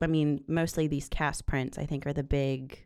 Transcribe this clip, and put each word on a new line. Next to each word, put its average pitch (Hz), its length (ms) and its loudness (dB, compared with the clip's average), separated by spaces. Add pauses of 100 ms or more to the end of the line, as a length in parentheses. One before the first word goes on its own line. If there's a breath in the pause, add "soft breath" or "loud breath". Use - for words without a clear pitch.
I 165 60 2
mean, 151 400 2
mostly 165 400 2
these 143 220 -2
cast - 380 -2
prints, 131 320 0
I 151 80 -2
think, 143 200 -4
are 143 60 0
the 143 100 -2
big 135 640 0